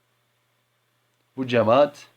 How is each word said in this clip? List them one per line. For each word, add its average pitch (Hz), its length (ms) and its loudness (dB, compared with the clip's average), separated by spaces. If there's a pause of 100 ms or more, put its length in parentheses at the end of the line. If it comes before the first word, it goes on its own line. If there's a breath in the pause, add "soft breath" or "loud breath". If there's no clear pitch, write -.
(1400)
"Bu 131 100 -8
cemaat 123 680 0